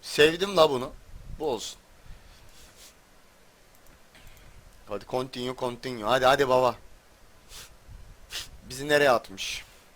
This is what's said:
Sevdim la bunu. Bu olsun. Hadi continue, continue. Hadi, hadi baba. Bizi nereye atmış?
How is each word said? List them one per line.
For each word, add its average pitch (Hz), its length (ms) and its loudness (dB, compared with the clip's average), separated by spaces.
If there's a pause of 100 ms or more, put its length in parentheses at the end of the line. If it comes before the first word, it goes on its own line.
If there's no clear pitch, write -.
Sevdim 170 540 2
la 160 140 6
bunu. 131 220 -4 (460)
Bu 151 120 -4
olsun. - 280 -8 (3000)
Hadi 101 180 -10
continue, 127 500 -6
continue. 123 480 -8
Hadi, 127 220 4
hadi 135 220 4
baba. 127 280 4 (1900)
Bizi 135 200 -10
nereye 147 220 6
atmış? - 540 -2 (320)